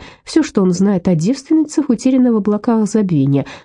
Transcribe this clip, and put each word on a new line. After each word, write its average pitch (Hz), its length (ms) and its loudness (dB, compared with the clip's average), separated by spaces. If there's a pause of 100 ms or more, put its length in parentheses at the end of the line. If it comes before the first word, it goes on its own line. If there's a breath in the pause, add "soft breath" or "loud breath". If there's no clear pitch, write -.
(240 loud breath)
Все, - 200 0
что - 180 -2
он 185 100 2
знает 190 360 0
о 185 80 2
девственницах, 277 760 -2
утеряно 254 440 2
в 220 40 2
облаках 208 500 0
забвения. 143 580 0 (200 loud breath)